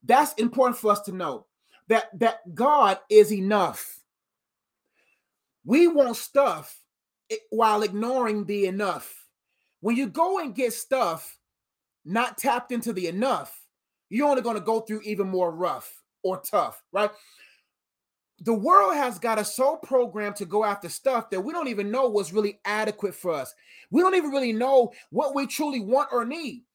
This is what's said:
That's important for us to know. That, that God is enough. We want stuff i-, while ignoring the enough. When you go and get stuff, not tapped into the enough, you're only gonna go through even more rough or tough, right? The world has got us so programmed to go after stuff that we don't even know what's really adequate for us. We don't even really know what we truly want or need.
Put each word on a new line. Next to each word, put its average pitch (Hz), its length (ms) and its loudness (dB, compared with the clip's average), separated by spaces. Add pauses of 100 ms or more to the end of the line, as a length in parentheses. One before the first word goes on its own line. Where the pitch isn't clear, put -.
That's 254 320 4
important 240 420 0
for 214 160 0
us 208 80 0
to 196 120 -10
know. 160 340 -6 (420)
That, 214 300 0
that 226 340 -2
God 233 460 4 (100)
is 214 240 8
enough. 196 680 -2 (1600)
We 277 220 6
want 277 300 4
stuff 214 640 0 (500)
i-, 220 60 -6 (140)
while 214 340 2
ignoring 214 600 -2
the 196 220 -2
enough. 185 640 -6 (540)
When 226 120 -2
you 254 140 -2
go 359 320 -2
and 277 120 -8
get 233 200 -2
stuff, 196 680 -4 (680)
not 226 340 -4
tapped 247 340 -2
into 233 200 -6
the 185 140 -6
enough, 185 560 -4 (460)
you're 262 200 0
only 262 140 2
gonna 220 160 -4
go 220 220 -2
through 214 220 -8
even 202 260 -4
more 180 240 0
rough 160 500 -6 (220)
or 175 160 -2
tough, - 500 -2
right? 208 220 -2 (1300)
The 220 120 -2
world 330 440 4
has 247 240 -2
got 226 180 0
us 208 160 -4
so 277 220 0
programmed 214 600 -2
to 208 80 -8
go 202 200 0
after 202 240 -4
stuff 233 420 -2
that 185 100 -4
we 233 120 -6
don't 330 160 -4
even 208 240 -6
know 254 160 0
what's 202 240 -2
really 202 320 -2
adequate 208 500 -4
for 180 160 -6
us. 139 240 -4 (380)
We 294 100 4
don't 370 140 4
even 302 140 0
really 262 220 -2
know 247 400 4 (180)
what 277 260 -2
we 277 100 -2
truly 285 320 -6
want 240 320 0
or 240 140 -2
need. 262 400 -10 (100)